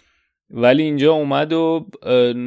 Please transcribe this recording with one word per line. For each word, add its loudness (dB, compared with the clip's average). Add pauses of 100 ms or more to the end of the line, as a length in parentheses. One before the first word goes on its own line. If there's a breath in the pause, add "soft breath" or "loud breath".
(500 loud breath)
ولی 2
اینجا 2
اومد -2
و، -2 (140)
اه، 2 (140)